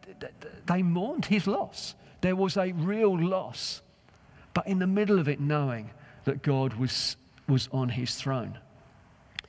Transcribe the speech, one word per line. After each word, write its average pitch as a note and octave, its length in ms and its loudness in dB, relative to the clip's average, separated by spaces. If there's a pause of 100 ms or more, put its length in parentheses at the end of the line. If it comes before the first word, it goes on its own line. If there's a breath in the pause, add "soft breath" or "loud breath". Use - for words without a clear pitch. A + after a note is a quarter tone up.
(180)
they, - 120 -12 (360)
they F3 160 2
mourned F#3 440 0
his G3+ 200 2
loss. - 480 -4 (260 loud breath)
There F#3 140 2
was F#3+ 220 0
a F#3 160 0
real F#3+ 440 2
loss, E3+ 640 -2 (720 loud breath)
but - 140 0
in F#3+ 140 2
the F#3 80 2
middle G3 320 4
of C#3+ 80 2
it, C#3+ 100 0
knowing C#3+ 540 0 (320 loud breath)
that C#3 180 0
God C3+ 320 2
was, - 420 -2 (300)
was C3+ 240 2
on C3 180 0
his A#2+ 280 -4
throne. A2+ 420 -6 (920 loud breath)